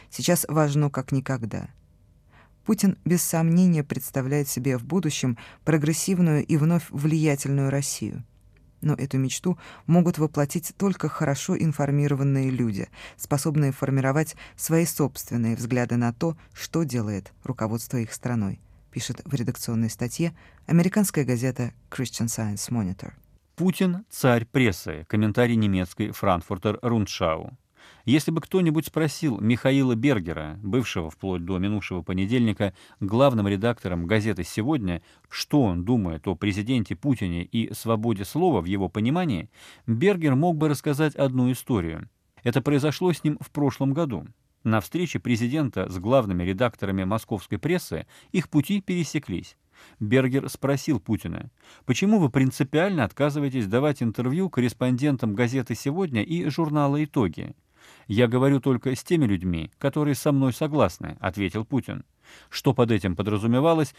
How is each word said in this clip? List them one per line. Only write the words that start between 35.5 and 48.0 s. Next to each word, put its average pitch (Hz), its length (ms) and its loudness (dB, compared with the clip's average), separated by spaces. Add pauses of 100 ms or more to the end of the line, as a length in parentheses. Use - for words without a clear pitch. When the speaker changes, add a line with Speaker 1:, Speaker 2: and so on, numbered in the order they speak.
Speaker 2:
он 87 200 0
думает 92 460 0
о 90 60 0
президенте 104 600 -2
Путине 92 480 -2
и 113 300 -4
свободе 107 500 -2
слова 143 380 0
в 80 40 -4
его 95 220 -2
понимании, 120 640 -2 (360)
Бергер 151 500 2
мог 165 200 2
бы 151 140 0
рассказать 147 480 0
одну 127 340 2
историю. 87 560 -2 (360)
Это 123 180 2
произошло 147 500 2
с - 140 -2
ним 151 160 0
в - 100 -16
прошлом 139 420 0
году. 135 320 -2 (380)
На 110 160 4
встрече 165 400 -4
президента 120 680 -2
с 92 100 -6
главными 98 440 2
редакторами 95 600 -2
московской 104 560 -4
прессы 151 480 -4 (240)